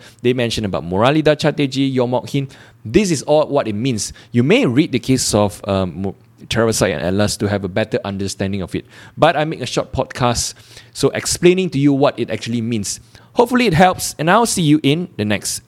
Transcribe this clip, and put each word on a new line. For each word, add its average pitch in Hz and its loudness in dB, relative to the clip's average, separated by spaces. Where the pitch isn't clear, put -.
they 123 2
mention 120 -2
about 90 -4
Muralidhar 143 2
Chatterjee, 139 0
Yong 127 0
Mok 123 -4
Hin. 139 -4
This 180 2
is 143 -2
all 151 2
what 131 0
it 104 -2
means. 110 -4
You 120 4
may 214 4
read 143 2
the 120 0
case - 0
of, 104 2
um, 95 -2
Mu-, 95 -4
Teresa 113 0
and 78 -2
Atlas 95 0
to 104 -2
have 101 -2
a 95 -4
better 107 -2
understanding 98 -4
of - -10
it. - -6
But 156 4
I 151 0
make 156 -6
a 123 -6
short - -4
podcast, - -2
so 135 0
explaining 180 2
to 135 -2
you 143 4
what 139 2
it 120 -4
actually 117 -6
means. 113 -4
Hopefully 240 2
it 175 2
helps, 185 2
and 156 0
I'll 226 4
see - -2
you 151 4
in 151 0
the 104 -2
next - -4